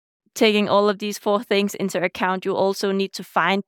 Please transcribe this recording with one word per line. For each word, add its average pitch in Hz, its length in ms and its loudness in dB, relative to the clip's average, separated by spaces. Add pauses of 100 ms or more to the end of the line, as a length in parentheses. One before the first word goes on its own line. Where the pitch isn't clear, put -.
(340)
taking 208 360 2
all 208 200 4
of 196 100 -2
these 208 180 -6
four 208 260 0
things 202 320 0
into 185 260 -4
account, 185 440 -2
you 190 100 -2
also 196 360 0
need 196 220 -2
to 196 100 -12
find 190 440 0